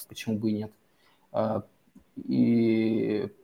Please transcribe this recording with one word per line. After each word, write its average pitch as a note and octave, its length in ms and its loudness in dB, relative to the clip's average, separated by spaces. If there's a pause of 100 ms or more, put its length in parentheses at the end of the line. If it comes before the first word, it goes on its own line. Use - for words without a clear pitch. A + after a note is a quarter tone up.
почему - 300 -4
бы G#2+ 120 0
и - 20 0
нет. G#2+ 180 -6 (640)
Э, A2 280 -2 (560)
и A2+ 1120 2 (140)